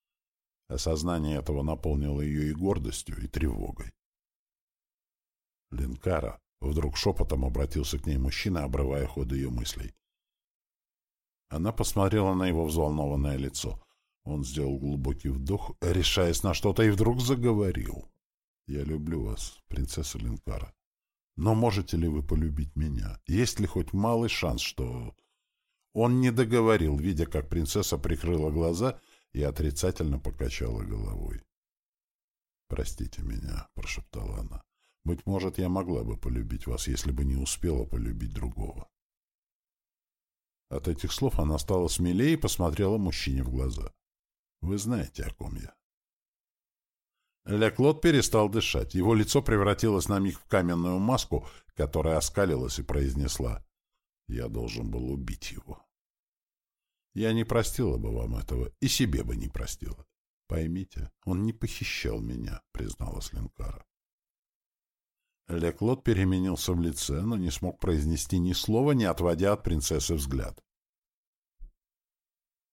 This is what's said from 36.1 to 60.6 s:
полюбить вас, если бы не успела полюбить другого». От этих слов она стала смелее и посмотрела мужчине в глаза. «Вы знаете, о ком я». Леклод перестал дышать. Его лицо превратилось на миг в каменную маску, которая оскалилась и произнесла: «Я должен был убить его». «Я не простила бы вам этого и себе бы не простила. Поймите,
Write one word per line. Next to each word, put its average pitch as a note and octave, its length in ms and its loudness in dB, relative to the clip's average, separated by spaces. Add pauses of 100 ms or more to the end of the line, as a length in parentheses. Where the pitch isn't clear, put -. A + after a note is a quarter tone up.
полюбить A#1 500 -2
вас, A#1+ 220 -4
если - 240 -2
бы C2 140 0
не C2+ 100 2
успела C2+ 480 0
полюбить A1+ 500 -4
другого». - 540 -6 (1800)
От C#2 160 -4
этих E2 240 -2
слов - 260 0
она D2+ 200 2
стала F2+ 320 2
смелее F#2+ 440 2
и D#3 40 2
посмотрела G2 600 0
мужчине C#2 460 -2
в B1 60 -4
глаза. B1+ 420 -4 (720)
«Вы F#2 160 -2
знаете, G#2+ 460 -4
о - 100 -6
ком - 240 -8
я». - 180 -10 (1700)
Леклод A#2+ 580 4
перестал A#2 460 6
дышать. - 480 0
Его F#2+ 180 6
лицо A2 280 4
превратилось G2+ 640 4
на G2+ 120 2
миг F#2+ 200 0
в - 60 -20
каменную F2+ 540 2
маску, A2 460 0 (300)
которая D#2 420 2
оскалилась D2 600 0
и C#2 40 -4
произнесла: C2+ 800 -2 (640)
«Я D#2+ 180 -4
должен A1+ 420 -6
был A#1+ 220 -4
убить - 400 -6
его». - 340 -14 (1300)
«Я A2 200 2
не A2+ 100 2
простила A2 540 0
бы A1 180 -4
вам A1+ 220 -2
этого B1 420 -4
и C3+ 80 2
себе F2 380 0
бы A#1 100 -4
не G#1+ 140 -4
простила. - 560 -8 (420)
Поймите, E2 640 -4 (140)